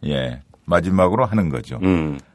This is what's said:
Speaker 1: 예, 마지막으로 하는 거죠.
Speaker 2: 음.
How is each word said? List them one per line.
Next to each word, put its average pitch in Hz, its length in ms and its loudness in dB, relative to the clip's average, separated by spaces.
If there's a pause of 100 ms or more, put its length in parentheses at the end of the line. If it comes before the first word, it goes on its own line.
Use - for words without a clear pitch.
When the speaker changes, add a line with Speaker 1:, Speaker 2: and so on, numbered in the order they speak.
Speaker 1:
예, 65 360 -4 (240)
마지막으로 92 580 2
하는 104 240 0
거죠. 62 360 -8
Speaker 2:
음. 78 360 0 (160)